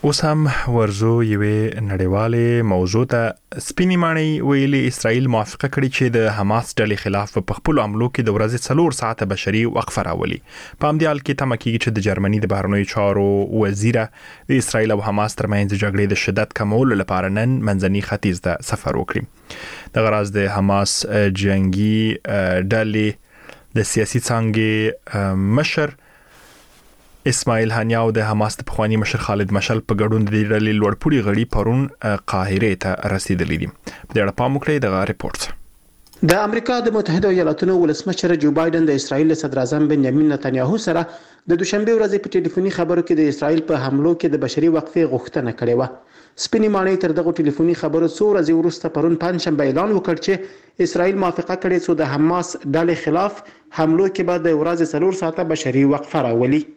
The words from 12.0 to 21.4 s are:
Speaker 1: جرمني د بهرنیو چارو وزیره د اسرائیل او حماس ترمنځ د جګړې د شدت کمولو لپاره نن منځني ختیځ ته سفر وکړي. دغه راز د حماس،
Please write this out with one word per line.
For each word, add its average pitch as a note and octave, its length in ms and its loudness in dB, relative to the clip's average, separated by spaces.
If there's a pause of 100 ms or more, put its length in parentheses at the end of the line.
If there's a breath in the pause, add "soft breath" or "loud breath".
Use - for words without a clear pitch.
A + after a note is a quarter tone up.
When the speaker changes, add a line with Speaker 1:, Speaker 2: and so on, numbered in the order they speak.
Speaker 1:
جرمني G2 400 0
د G2+ 80 0
بهرنیو G2 400 0
چارو G2+ 320 2 (380)
وزیره G#2+ 420 0 (460 loud breath)
د B2+ 100 2
اسرائیل A2+ 340 0
او - 20 -2 (120)
حماس G#2 320 -2
ترمنځ G2+ 320 0
د G2+ 80 -2
جګړې G2+ 220 0 (100)
د - 100 -4
شدت G#2+ 380 -2
کمولو G#2+ 400 2
لپاره F#2+ 340 -2
نن A#2+ 320 0
منځني G2 400 0
ختیځ F#2+ 400 -2
ته - 240 -4
سفر - 300 -4
وکړي. - 200 -6 (760 loud breath)
دغه G#2+ 180 2
راز G#2 240 -2
د G2 160 0
حماس، G2 420 2 (460)